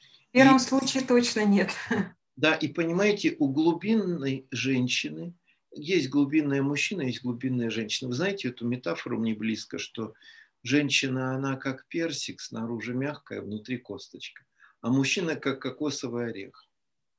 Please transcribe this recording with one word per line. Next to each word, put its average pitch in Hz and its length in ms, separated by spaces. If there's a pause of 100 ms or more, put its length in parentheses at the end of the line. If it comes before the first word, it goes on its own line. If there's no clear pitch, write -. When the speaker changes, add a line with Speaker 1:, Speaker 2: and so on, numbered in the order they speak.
(280)
Speaker 1:
в - 40
первом 262 260
Speaker 2:
И - 20
Speaker 1:
случае 262 440
точно 240 400
нет. 202 260 (200)
<laughs> - 260 (200)
Speaker 2:
Да, 151 180
и 151 140
понимаете, 175 720
у 143 100
глубинной 165 1000
женщины 135 840 (400)
есть 147 340
глубинная 143 540
мужчина, 147 400
есть 127 200
глубинная 123 480
женщина. 110 380
Вы 123 60
знаете 190 340
эту 120 180
метафору, 127 520
мне 113 160
близко, 107 440
что - 360 (480)
женщина, 131 720
она 135 220
как 131 320
персик, 160 520
снаружи 117 540
мягкая, 131 480
внутри 107 360
косточка. - 680 (360)
А 117 100
мужчина 139 460
как 135 240
кокосовый 120 720
орех, - 360 (520)